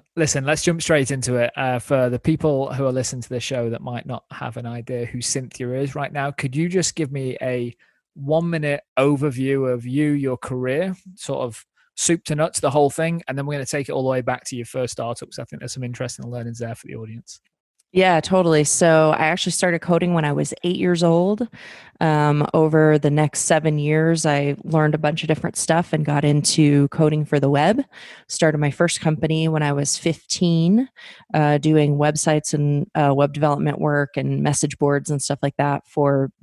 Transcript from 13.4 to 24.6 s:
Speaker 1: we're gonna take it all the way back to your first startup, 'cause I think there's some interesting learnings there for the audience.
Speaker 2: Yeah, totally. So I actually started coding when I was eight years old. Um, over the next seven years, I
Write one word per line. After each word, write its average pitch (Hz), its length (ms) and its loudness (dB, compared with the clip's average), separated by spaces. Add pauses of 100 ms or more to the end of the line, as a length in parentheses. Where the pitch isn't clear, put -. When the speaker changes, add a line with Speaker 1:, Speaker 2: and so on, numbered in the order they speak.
Speaker 1:
we're 147 100 -6
gonna 139 100 -6
take 143 240 -6
it - 20 -8
all 135 120 -2
the 131 60 0
way 131 120 0
back 123 240 -4
to - 100 -10
your 120 100 -8
first 127 280 -6
startup, 120 340 -8
'cause - 120 -16
I 127 40 -10
think - 180 -16
there's 131 120 -10
some 127 100 -10
interesting 123 460 -8
learnings 117 300 -10
there 113 160 -8
for - 120 -18
the 139 80 -14
audience. 113 460 -16 (540)
Speaker 2:
Yeah, 185 260 4
totally. 170 420 4
So 156 480 4
I 156 160 2
actually 175 240 -2
started 170 300 0
coding 175 340 2
when 160 100 2
I 147 80 0
was 143 180 -2 (120)
eight 180 140 -2
years 175 260 0
old. 180 440 2 (540)
Um, 147 500 4
over 156 460 6
the 147 140 0
next 151 300 0
seven 156 360 2
years, 160 480 2
I 143 380 0